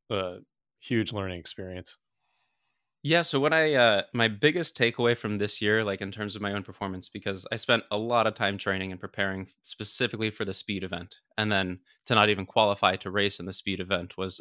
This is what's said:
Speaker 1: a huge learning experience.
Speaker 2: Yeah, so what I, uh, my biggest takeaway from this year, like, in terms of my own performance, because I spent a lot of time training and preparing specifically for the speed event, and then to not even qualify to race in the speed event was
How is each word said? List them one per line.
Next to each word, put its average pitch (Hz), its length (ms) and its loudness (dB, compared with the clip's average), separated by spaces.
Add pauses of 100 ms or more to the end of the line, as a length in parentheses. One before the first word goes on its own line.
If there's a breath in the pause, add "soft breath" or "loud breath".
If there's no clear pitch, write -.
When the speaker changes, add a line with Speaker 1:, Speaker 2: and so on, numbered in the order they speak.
(100)
Speaker 1:
a 95 280 -2 (420)
huge 113 320 -2
learning 95 260 -6
experience. 92 580 -10 (1080)
Speaker 2:
Yeah, 160 180 4
so 139 180 2
what 151 120 4
I, 156 220 4
uh, 113 280 6 (100)
my 117 160 4
biggest 147 500 0
takeaway 120 380 2
from 104 220 -4
this 101 220 -2
year, 107 220 4
like, 98 180 -2
in 98 120 -8
terms 104 240 -6
of 101 60 -8
my 101 100 -2
own 101 100 -4
performance, 92 460 -8
because 98 420 -8
I 120 60 -4
spent 113 340 2
a 104 80 -2
lot 113 300 2
of 104 60 -4
time 101 240 0
training 95 340 -4
and 90 80 -12
preparing 95 480 -4 (140)
specifically 110 680 -2
for 104 140 -6
the 98 100 -4
speed 95 300 -4
event, 90 320 -10 (200)
and 107 140 0
then 95 300 0 (260 soft breath)
to 123 80 2
not 107 140 6
even 98 180 0
qualify 101 500 4
to 95 140 -8
race 101 300 0
in 87 60 -10
the 95 60 -8
speed 92 280 -4
event 90 360 -4
was 95 240 -4